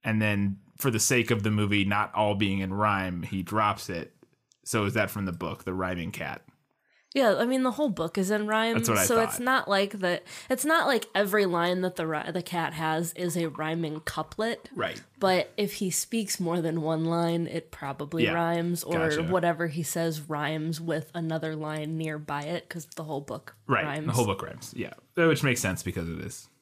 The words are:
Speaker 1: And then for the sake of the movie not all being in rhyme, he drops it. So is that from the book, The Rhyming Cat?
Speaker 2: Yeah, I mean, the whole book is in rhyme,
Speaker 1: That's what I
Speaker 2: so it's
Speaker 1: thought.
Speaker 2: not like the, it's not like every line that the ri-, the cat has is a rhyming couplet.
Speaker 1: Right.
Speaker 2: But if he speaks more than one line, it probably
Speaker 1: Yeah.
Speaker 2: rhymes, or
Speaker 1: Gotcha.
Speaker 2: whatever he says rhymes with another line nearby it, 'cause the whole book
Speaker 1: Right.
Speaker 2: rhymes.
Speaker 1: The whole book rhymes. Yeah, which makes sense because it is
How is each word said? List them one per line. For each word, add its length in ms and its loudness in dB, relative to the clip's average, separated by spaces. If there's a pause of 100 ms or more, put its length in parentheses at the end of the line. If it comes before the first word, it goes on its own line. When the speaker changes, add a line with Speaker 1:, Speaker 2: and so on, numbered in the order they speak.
Speaker 1:
And 160 2
then 380 2 (180)
for 120 2
the 120 2
sake 300 4
of 120 2
the 80 2
movie 320 4
not 320 0
all 200 2
being 240 2
in 140 -2
rhyme, 500 0
he 200 -4
drops 460 0
it. 240 -8 (500)
So 220 0
is 100 0
that 160 2
from 140 -4
the 80 -2
book, 320 -6
The 100 -4
Rhyming 360 -4
Cat? 300 -8 (720)
Speaker 2:
Yeah, 240 6
I 80 2
mean, 180 2
the 80 2
whole 180 0
book 280 -2
is 120 2
in 160 2
rhyme, 280 2
Speaker 1:
That's 160 2
what 80 4
I 80 4
Speaker 2:
so 160 4
it's 160 0
Speaker 1:
thought. 60 -6
Speaker 2:
not 260 2
like 300 2
the, 220 0 (280)
it's 160 0
not 200 4
like 200 2 (100)
every 300 4
line 360 2
that 140 0
the 100 -2
ri-, 280 -2
the 80 -2
cat 320 -4
has 400 0
is 240 -2
a 100 0
rhyming 540 -4
couplet. 760 -4
Speaker 1:
Right. 260 -4 (180)
Speaker 2:
But 360 2
if 200 0
he 160 -2
speaks 500 -2
more 200 2
than 200 0
one 240 0
line, 420 2
it 240 -8
probably 540 -4
Speaker 1:
Yeah. 80 2
Speaker 2:
rhymes, 500 0
or 260 0
Speaker 1:
Gotcha. 140 0
Speaker 2:
whatever 440 2
he 160 -4
says 440 -2
rhymes 540 -2
with 320 -2
another 420 -2
line 420 -4
nearby 440 -4
it, 260 -6
'cause 180 -10 (120)
the 80 -8
whole 160 -4
book 340 -12 (100)
Speaker 1:
Right. 200 2
Speaker 2:
rhymes. 220 -4
Speaker 1:
The 60 0
whole 120 4
book 180 0
rhymes. 320 -12
Yeah, 160 -8 (220)
which 280 4
makes 200 2
sense 220 0
because 260 -4
it 100 -8
is 300 -12 (120)